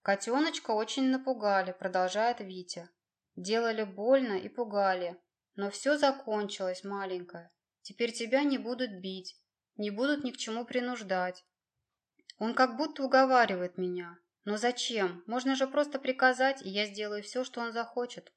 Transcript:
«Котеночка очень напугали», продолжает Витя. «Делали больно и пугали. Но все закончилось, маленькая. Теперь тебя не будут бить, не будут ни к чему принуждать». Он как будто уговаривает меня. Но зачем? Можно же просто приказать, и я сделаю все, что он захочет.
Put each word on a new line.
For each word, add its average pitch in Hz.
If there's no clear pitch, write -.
«Котеночка 254
очень 233
напугали», 208
продолжает 190
Витя. 185
«Делали 220
больно 214
и 196
пугали. 190
Но 202
все 277
закончилось, 208
маленькая. 185
Теперь 226
тебя 240
не 277
будут 226
бить, 190
не 208
будут 277
ни 247
к -
чему 226
принуждать». 214
Он 226
как 247
будто 302
уговаривает 240
меня. 180
Но 208
зачем? 214
Можно 247
же 262
просто 294
приказать, 262
и 190
я 202
сделаю 208
все, 254
что 247
он 233
захочет. 233